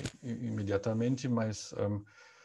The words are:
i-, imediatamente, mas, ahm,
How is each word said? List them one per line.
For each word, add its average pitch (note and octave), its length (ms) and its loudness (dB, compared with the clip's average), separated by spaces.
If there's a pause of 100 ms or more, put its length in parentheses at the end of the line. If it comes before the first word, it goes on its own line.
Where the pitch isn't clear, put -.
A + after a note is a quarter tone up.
(220)
i-, A#2 240 -4
imediatamente, A2 840 2
mas, A2 460 0
ahm, G2+ 280 0 (420)